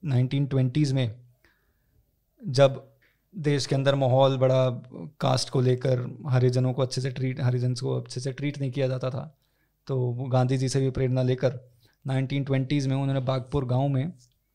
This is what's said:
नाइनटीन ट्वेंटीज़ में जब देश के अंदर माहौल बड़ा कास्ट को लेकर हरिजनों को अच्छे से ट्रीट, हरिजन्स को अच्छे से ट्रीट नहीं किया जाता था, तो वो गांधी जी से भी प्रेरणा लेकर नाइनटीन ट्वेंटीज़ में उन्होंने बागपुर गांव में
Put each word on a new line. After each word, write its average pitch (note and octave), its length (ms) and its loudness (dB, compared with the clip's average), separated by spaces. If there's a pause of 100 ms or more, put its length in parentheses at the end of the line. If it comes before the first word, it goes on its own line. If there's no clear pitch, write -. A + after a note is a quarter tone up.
नाइनटीन C3+ 420 0
ट्वेंटीज़ C3+ 480 2
में B2 200 0 (1300)
जब C3+ 420 2 (480)
देश C#3+ 300 0
के - 80 -2
अंदर C3+ 200 2
माहौल C3+ 420 4
बड़ा C3 340 2 (500)
कास्ट C3 300 0
को C3+ 100 0
लेकर B2+ 680 0
हरिजनों B2+ 460 2
को C3+ 100 -2
अच्छे B2+ 180 -4
से C3 100 -4
ट्रीट, C3 300 -4
हरिजन्स B2 400 0
को B2+ 200 -2
अच्छे B2 200 -10
से C3 120 -6
ट्रीट C#3+ 280 -6
नहीं C3+ 100 -4
किया C3 180 -2
जाता B2+ 220 -4
था, C#3 280 -10 (480)
तो C3+ 140 -2
वो B2 240 -2
गांधी B2+ 320 2
जी C3 120 0
से C3+ 120 0
भी C3 100 0
प्रेरणा B2+ 320 0
लेकर B2+ 380 0 (460)
नाइनटीन C3+ 380 -2
ट्वेंटीज़ C3+ 440 0
में C3+ 80 0
उन्होंने C3+ 240 0
बागपुर C3 440 -2
गांव B2+ 240 0
में C#3 240 0 (420)